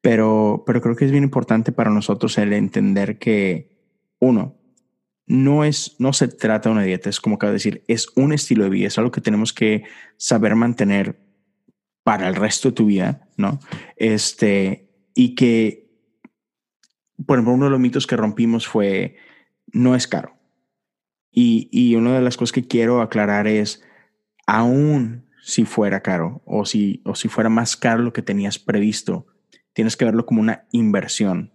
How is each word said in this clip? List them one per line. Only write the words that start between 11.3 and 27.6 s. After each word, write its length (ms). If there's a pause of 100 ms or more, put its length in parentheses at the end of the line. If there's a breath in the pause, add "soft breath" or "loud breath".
para 260
el 60
resto 360
de 40
tu 120
vida, 500
¿no? 240 (360 loud breath)
Este, 920 (240)
y 220
que, 520 (1400)
por 140
ejemplo, 160
uno 120
de 40
los 100
mitos 280
que 80
rompimos 500
fue, 500 (560 soft breath)
"No 220
es 140
caro". 260 (960)
Y, 400
y 240
una 200
de 80
las 140
cosas 160
que 140
quiero 340
aclarar 460
es, 360 (640 soft breath)
aún 800 (180)
si 200
fuera 380
caro 420
o 220
si, 380
o 100
si 140
fuera 200
más 280